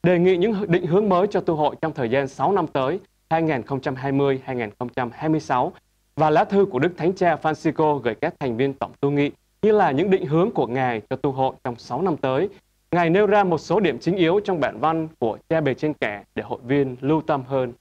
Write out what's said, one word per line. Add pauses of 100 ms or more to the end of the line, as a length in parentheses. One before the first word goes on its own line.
đề
nghị
những
định
hướng
mới
cho
tu
hội
trong
thời
gian
sáu
năm
tới, (300)
hai
nghìn
không
trăm
hai
mươi,
hai
nghìn (100)
không
trăm
hai
mươi
sáu, (420)
và
lá
thư
của
Đức
Thánh
Cha
Francisco
gửi
các
thành
viên
Tổng
tu
nghị (300)
như
là
những
định
hướng
của
Ngài
cho
tu
hội
trong
sáu
năm
tới. (420)
Ngài
nêu
ra
một
số
điểm
chính
yếu
trong
bản
văn (120)
của (120)
Cha
bề
trên
cả (120)
để
hội
viên
lưu
tâm
hơn.